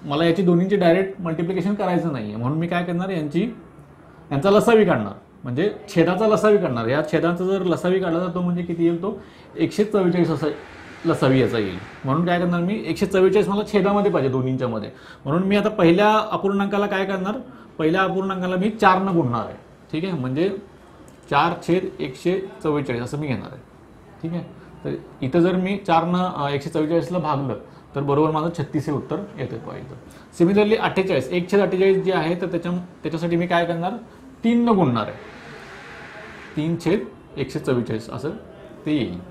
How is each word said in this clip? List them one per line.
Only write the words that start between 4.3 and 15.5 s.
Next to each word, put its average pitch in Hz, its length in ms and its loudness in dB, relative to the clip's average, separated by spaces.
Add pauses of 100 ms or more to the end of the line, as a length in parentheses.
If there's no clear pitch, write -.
यांचा 147 200 2
लसावी 214 340 6
काढणार, 110 280 0 (300)
म्हणजे 135 320 -2 (200)
छेदाचा 185 320 4
लसावी 214 300 4
काढणार. 131 300 0
या 143 240 0
छेदाचा 175 340 0
जर 190 180 0
लसावी 180 360 2
काढला 170 200 0
तर 180 140 -4
तो 180 80 -2
म्हणजे 175 220 0
किती 170 220 -2
येईल, 170 160 2
तो 202 200 -6 (340)
एकशे 165 280 0
चव्वेचाळीस 175 460 2
असा 151 180 0 (580)
लसावी 135 360 4
याचा 113 160 2
येईल. 95 200 -2 (280)
म्हणून 151 200 0
काय 175 140 2
करणार 175 220 0
मी, 202 240 -2
एकशे 165 200 -2
चव्वेचाळीस 190 420 4
मला 202 140 0 (120)
छेदामध्ये 202 380 2
पाहिजे 139 180 2
दोन्हींच्या 127 380 -2
मध्ये, 107 220 -6 (360)
म्हणून 160 180 0
मी 196 120 2